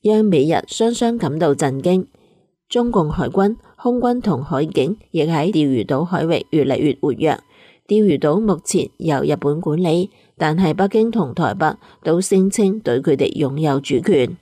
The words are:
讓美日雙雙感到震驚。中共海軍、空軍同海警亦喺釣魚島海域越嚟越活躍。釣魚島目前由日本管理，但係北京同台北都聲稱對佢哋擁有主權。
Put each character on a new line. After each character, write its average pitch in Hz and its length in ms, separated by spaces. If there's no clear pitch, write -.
讓 214 240
美 165 200
日 156 240
雙 226 260
雙 233 240
感 151 180
到 160 160
震 135 300
驚。 180 240
中 240 240
共 170 180
海 156 180
軍、 196 280
空 247 220
軍 247 220
同 151 240
海 143 200
警 156 320
亦 160 140
喺 160 260
釣 151 160
魚 127 180
島 139 200
海 175 180
域 160 280
越 151 140
嚟 131 120
越 139 240
活 143 120
躍。 135 260
釣 214 160
魚 170 120
島 156 240
目 202 240
前 - 240
由 143 240
日 147 140
本 143 240
管 151 160
理， 175 320
但 156 180
係 175 160
北 196 160
京 220 220
同 190 240
台 139 180
北 156 240
都 165 180
聲 190 280
稱 202 300
對 131 240
佢 143 140
哋 139 200
擁 139 220
有 143 220
主 139 180
權。 127 440